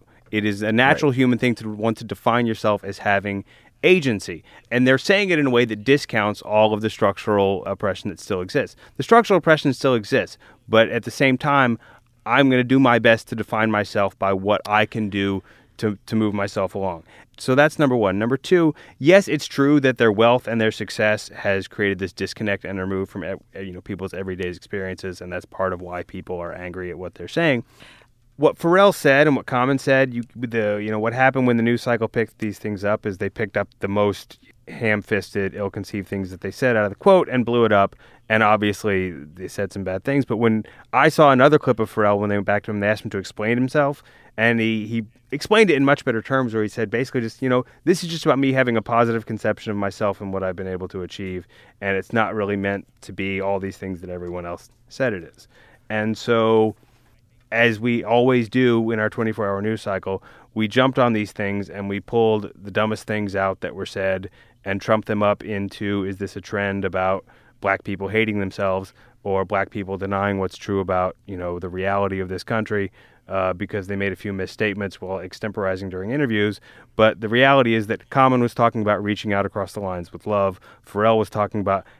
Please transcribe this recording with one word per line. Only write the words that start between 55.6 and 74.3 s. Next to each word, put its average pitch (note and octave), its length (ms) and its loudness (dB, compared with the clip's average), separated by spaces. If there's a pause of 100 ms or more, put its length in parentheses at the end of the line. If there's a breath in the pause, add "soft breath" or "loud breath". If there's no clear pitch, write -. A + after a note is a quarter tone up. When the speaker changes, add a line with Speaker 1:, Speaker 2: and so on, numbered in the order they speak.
Speaker 1:
And G#2+ 280 -2
so, A2 580 2 (760)
as A2+ 280 2
we A#2 240 -2
always A#2+ 460 2
do A#2 400 2
in A2+ 100 -2
our G#2+ 100 0
twenty-four A2 360 -4
hour G2 160 -4
news G#2+ 200 -4
cycle, F#2+ 420 -6 (320 soft breath)
we A2 120 0
jumped B2+ 300 2
on A#2+ 160 4
these G#2+ 200 -4
things G2+ 360 -4
and G2 200 -8
we G2+ 100 -4
pulled A2 560 0
the G2 160 -16
dumbest G#2+ 340 -2
things G#2 300 -4
out F#2+ 260 -2
that F2 140 -8
were F#2+ 100 -10
said F#2+ 440 -4 (360 soft breath)
and G2 160 -4
trumped A2 260 0
them G#2 140 -2
up G#2 220 0
into, G2+ 600 -6
is G2 120 -8
this G2 200 -10
a F#2+ 40 -14
trend G2 440 -4
about F#2+ 400 -2 (360 soft breath)
black G2 220 -2
people G2 240 -8
hating G#2+ 320 -2
themselves F#2+ 540 -4 (300 soft breath)
or F#2+ 220 -2
black G2 240 -2
people G2 280 -8
denying G2 400 -2
what's F#2+ 200 -6
true G2 220 -4
about, F#2 360 -2 (120)
you G2 100 -12
know, F2 220 -6
the F2+ 100 -10
reality F#2+ 500 -2
of F#2 100 -6
this F#2 140 -8
country, G#2+ 480 -4 (360 soft breath)
uh, F#2 260 -2
because G2 340 -8
they G2+ 80 -6
made G2 160 -2
a F2+ 60 -8
few G2+ 160 -8